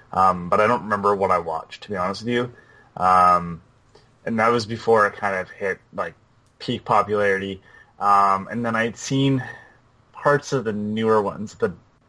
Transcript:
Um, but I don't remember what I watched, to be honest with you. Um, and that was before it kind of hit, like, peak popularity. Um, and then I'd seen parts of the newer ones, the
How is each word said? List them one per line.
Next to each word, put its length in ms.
Um, 360
but 120
I 60
don't 160
remember 320
what 160
I 80
watched, 460
to 60
be 60
honest 260
with 120
you. 180
Um, 680
and 140
that 80
was 180
before 400
it 80
kind 220
of 140
hit, 280
like, 220
peak 260
popularity. 800
Um, 500
and 160
then 80
I'd 220
seen 480
parts 400
of 120
the 80
newer 500
ones, 340
the 180